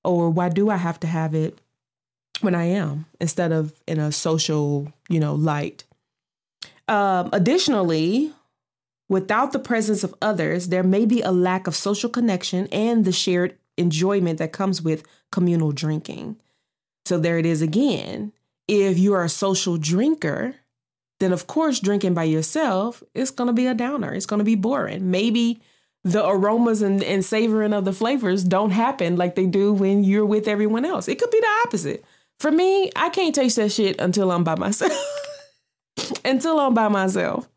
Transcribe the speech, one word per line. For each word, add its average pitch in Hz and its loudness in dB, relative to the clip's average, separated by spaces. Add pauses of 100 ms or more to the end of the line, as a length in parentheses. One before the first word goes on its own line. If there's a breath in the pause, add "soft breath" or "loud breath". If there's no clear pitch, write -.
Or 170 2
why 180 0
do 202 2
I 202 0
have 170 -4
to 170 -4
have 160 -2
it 160 -2 (800)
when 202 0
I 170 0
am 156 -2 (140)
instead 165 -2
of 156 -2 (140)
in 156 -2
a 151 0
social, 147 -2 (160)
you 165 2
know, 147 0
light? 147 -4 (1040 loud breath)
Um, 196 2
additionally, 208 2 (760)
without 208 0
the 277 -2
presence 214 -2
of 185 -8
others, 180 -2
there 185 0
may 196 4
be 233 2
a 185 -2
lack 185 2
of 156 -2
social 208 -2
connection 196 -2
and 226 2
the 180 2
shared 180 0 (200)
enjoyment 175 0
that 160 -4
comes 190 -2
with 156 -4 (240 soft breath)
communal 170 2
drinking. 156 -6 (680)
So 175 0
there 170 0
it 160 0
is 165 0
again. 208 -2 (360)
If 196 2
you 196 4
are 180 2
a 160 -2
social 185 0
drinker, 214 -2 (640)
then 185 2
of 175 -4
course 311 -2
drinking 196 0
by 165 -2
yourself, 196 -2 (120)
it's 262 -2
gonna 247 -2
be 254 2
a 254 0
downer. 240 -4
It's 190 -6
gonna 208 -2
be 226 2
boring. 196 -2
Maybe 226 0 (420 soft breath)
the 180 2
aromas 214 2
and, 196 2
and 190 0
savoring 214 0
of 202 0
the 190 0
flavors 214 0
don't 190 2
happen 196 0
like 175 -2
they 190 2
do 196 2
when 196 2
you're 202 4
with 214 0
everyone 214 0
else. 359 -4
It - -4
could 480 -2
be 453 4
the 440 2
opposite. 427 -6 (360 soft breath)
For 302 0
me, 370 2
I 339 0
can't 349 0
taste 262 2
that 214 2
shit 190 0
until 185 2
I'm 175 2
by 160 0
myself. 202 -2
<laughs> - -10
Until 302 2
I'm 269 2
by 220 4
myself. 190 0